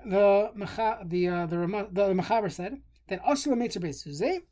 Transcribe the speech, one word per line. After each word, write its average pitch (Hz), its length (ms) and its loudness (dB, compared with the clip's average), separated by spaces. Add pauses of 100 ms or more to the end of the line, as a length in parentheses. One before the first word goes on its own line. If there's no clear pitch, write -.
the 202 500 6
Mecha-, 208 540 -2
the, 180 200 0
uh, 175 180 -2
the 170 120 -4
Rama-, 196 320 -2
the, 196 180 2
the 190 40 2
Mechaber 190 400 0
said 208 300 -10 (260)
that 190 140 -6
asul 285 300 2
l'meitzer 233 280 -2
beis 151 260 -8
zuzeh, 240 460 -4